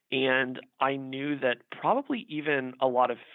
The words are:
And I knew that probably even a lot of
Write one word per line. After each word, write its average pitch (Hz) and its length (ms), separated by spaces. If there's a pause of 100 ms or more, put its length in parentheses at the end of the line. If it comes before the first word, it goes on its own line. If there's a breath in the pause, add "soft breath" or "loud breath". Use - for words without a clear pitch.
(120)
And 131 480 (220)
I 135 140
knew 135 440
that 127 180 (120)
probably 240 600
even 147 520
a 135 60
lot 123 240
of 113 60 (180)